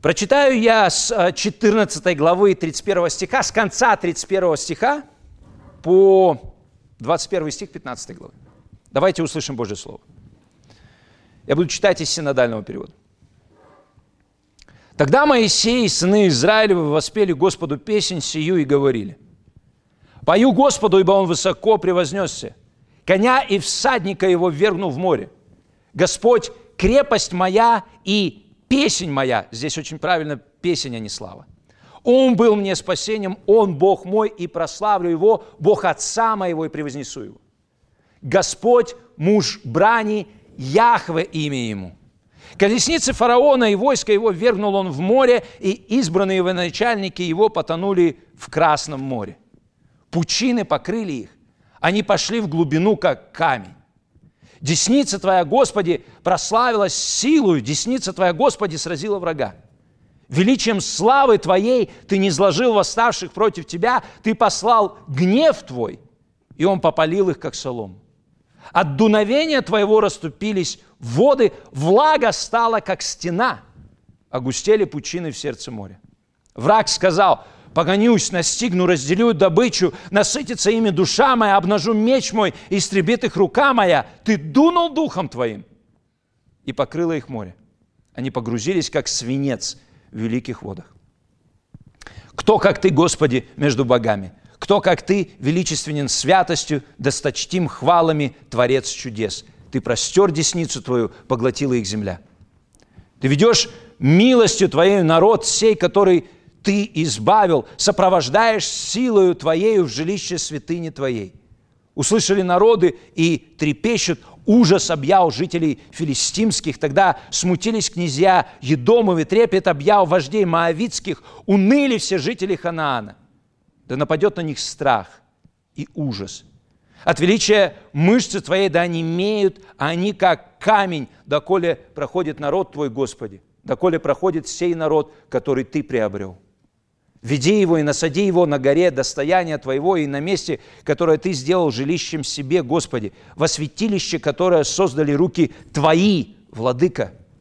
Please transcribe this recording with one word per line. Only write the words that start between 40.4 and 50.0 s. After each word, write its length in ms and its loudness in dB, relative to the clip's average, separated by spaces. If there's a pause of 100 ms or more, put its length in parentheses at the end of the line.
Яхве 640 0
имя 440 -4
Ему. 300 -10 (600)
Колесницы 540 0
фараона 600 4
и 40 2
войско 380 0
его 160 2
ввергнул 460 0
он 140 -2
в 100 -6
море, 440 2 (160)
и 120 -2
избранные 720 -2
военачальники 800 -4
его 280 0
потонули 680 -2 (160)
в 140 -20
Красном 520 -2
море. 360 -8 (760)